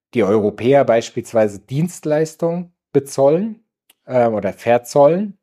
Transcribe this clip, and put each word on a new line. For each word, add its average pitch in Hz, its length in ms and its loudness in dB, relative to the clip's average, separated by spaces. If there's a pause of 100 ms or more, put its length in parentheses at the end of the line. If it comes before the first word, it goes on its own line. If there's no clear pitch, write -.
(140)
die 113 80 2
Europäer 107 600 2
beispielsweise 113 760 -2
Dienstleistungen 160 1120 -6 (200)
bezollen, 151 680 0 (440)
ähm, 123 260 0
oder 98 220 -4
verzollen 147 880 0